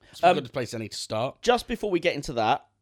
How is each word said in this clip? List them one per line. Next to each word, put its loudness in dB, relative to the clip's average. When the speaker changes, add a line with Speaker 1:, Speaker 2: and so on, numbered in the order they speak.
Speaker 1:
It's -10
Speaker 2:
Um, 6
Speaker 1:
a -2
good -10
place -6
I -6
need -10
to -12
start. -6
Speaker 2:
Just 2
before -4
we 2
get 0
into -8
that, 0